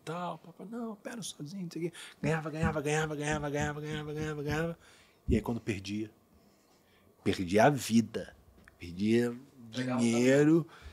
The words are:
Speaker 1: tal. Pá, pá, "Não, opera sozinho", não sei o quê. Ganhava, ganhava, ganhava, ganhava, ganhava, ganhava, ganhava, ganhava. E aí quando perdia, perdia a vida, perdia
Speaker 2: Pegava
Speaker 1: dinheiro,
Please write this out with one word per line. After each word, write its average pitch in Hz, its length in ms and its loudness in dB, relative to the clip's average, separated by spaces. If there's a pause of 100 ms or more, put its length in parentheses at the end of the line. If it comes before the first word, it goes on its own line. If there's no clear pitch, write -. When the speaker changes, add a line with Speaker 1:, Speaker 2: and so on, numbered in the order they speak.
Speaker 1:
tal. 175 340 -8
Pá, 165 140 -20
pá, 190 180 -16
"Não, 233 220 -8
opera 240 280 -12
sozinho", 175 440 -10
não 170 80 -8
sei 170 140 -4
o 165 40 -6
quê. - 60 -14 (260)
Ganhava, 156 280 -2
ganhava, 156 300 0
ganhava, 151 360 0
ganhava, 147 340 -2
ganhava, 147 300 -2
ganhava, 151 320 -6
ganhava, 151 320 -4
ganhava. 160 340 -2 (500)
E 120 60 4
aí 107 80 4
quando 117 180 -4
perdia, 104 480 -4 (1160)
perdia 98 400 4
a 143 60 8
vida, 113 640 0 (440)
perdia 110 580 0 (380)
Speaker 2:
Pegava 127 260 -2
Speaker 1:
dinheiro, 135 640 6 (260)